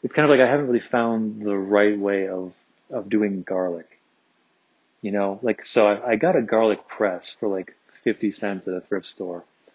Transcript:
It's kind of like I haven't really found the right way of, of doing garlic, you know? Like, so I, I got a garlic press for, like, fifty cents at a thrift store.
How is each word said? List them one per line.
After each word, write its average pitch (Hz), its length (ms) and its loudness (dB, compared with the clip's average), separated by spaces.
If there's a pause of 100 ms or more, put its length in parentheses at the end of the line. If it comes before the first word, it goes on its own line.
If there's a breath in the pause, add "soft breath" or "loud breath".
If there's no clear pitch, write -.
It's - 100 -6
kind 151 120 2
of 147 40 4
like 131 160 8
I 117 40 4
haven't 143 180 0
really 120 120 2
found 113 600 -2
the 101 160 -2
right 104 400 2
way 98 320 -2
of, 92 240 -8 (380)
of 107 180 -8
doing 104 320 0
garlic, 90 580 -6 (1000)
you 104 100 -6
know? 98 300 -2
Like, 117 240 -2
so 110 220 4
I, 104 240 0
I 110 40 2
got 165 200 2
a 147 60 2
garlic 110 460 0
press 92 520 -4
for, 110 100 -2
like, 95 240 -6 (300)
fifty 107 280 -2
cents 98 360 -8
at 92 60 -4
a 90 80 -6
thrift 95 240 -6
store. 90 380 -12 (320 soft breath)